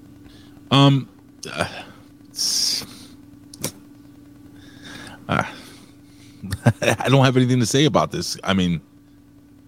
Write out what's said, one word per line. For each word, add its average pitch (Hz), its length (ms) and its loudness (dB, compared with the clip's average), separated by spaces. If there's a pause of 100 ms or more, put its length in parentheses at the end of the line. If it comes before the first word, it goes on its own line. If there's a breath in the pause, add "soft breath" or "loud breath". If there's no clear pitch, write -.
(720 loud breath)
Um, 139 360 6 (460)
uh, 78 140 -4 (640 loud breath)
s-, - 520 -4 (2500 loud breath)
uh, - 140 0 (1200 loud breath)
<laughs> - 160 2
I 120 280 0
don't 131 160 6
have 127 120 2
anything 127 220 2
to 120 60 2
say 139 200 2
about 90 260 0
this. - 320 -6
I 95 100 0
mean, 87 280 0 (880)